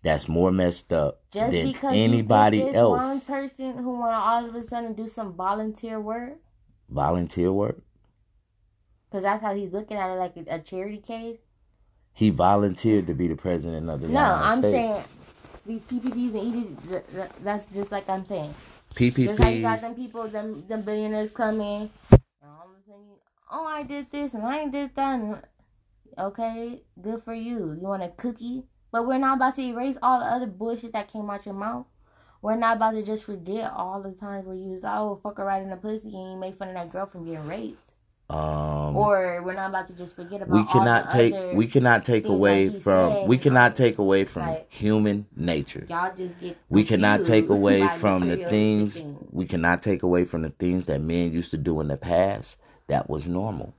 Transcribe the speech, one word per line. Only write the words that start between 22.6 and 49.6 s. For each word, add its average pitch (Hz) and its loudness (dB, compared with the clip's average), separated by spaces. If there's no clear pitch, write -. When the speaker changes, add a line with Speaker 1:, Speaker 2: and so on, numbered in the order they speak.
Speaker 2:
of 190 -20
a 196 -20
sudden, 202 -20
"Oh, 320 -6
I 302 -4
did 277 -8
this 285 -4
and 214 -6
I 285 -2
did 277 -4
that." 269 0
And, 214 -6
okay, 226 -6
good 226 -6
for 226 -10
you. 226 -6
You 160 -10
want 190 -4
a 175 -8
cookie? 240 -8
But 233 0
we're 262 2
not 269 2
about 262 2
to 277 -8
erase 247 -4
all 254 4
the - -6
other 247 -2
bullshit 226 -6
that 208 -6
came 208 -8
out 202 -10
your 196 -10
mouth. 233 -8
We're 214 0
not 226 2
about 220 2
to 220 -4
just 214 -4
forget 196 -6
all 190 -6
the 190 -10
times 196 -10
where 190 -10
you 190 -10
was 185 -12
like, 208 -4
"Oh, 208 -2
fuck 208 -10
her 202 -6
right 196 -2
in 190 -10
the 185 -8
pussy," 214 -10
and 185 -12
you 190 -12
made 190 -10
fun 190 -10
of 185 -12
that 170 -10
girl 190 -6
from 180 -16
getting 160 -10
raped. 214 -12
Speaker 1:
Um, 76 -2
Speaker 2:
Or 185 2
we're 185 -6
not 190 -6
about 185 -6
to 185 -18
just 175 -14
forget 185 -12
about - -4
Speaker 1:
we 107 8
Speaker 2:
all 107 2
Speaker 1:
cannot 120 4
Speaker 2:
the - 0
Speaker 1:
take, 117 6
Speaker 2:
other 92 -4
Speaker 1:
we 113 4
cannot 123 6
take 113 2
Speaker 2:
things 107 -6
that 101 2
Speaker 1:
away 98 6
Speaker 2:
he 101 -4
Speaker 1:
from, 92 6
Speaker 2:
said, 98 0
Speaker 1:
we 123 8
Speaker 2:
you 127 -2
Speaker 1:
cannot 127 8
Speaker 2:
know? - -12
Speaker 1:
take 113 4
away 98 6
from 82 -8
Speaker 2:
Like, 82 -6
Speaker 1:
human 107 2
nature. - -4
Speaker 2:
y'all 180 -4
just 180 -10
get 175 -12
Speaker 1:
We 104 6
cannot 104 4
take 110 4
Speaker 2:
confused - 2
Speaker 1:
away 98 6
Speaker 2:
by - -2
Speaker 1:
from 95 2
the 90 2
Speaker 2:
materialistic 87 -6
Speaker 1:
things, 107 2
Speaker 2:
things. 143 -14
Speaker 1:
we 90 -4
cannot 87 2